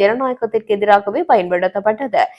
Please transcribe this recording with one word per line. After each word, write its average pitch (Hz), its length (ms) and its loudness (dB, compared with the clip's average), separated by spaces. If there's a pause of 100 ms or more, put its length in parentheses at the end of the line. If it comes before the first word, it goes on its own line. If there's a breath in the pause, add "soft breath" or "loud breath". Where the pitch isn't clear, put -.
ஜனநாயகத்திற்கு 226 760 -2
எதிராகவே 202 540 2
பயன்படுத்தப்பட்டது. 196 920 0 (140 soft breath)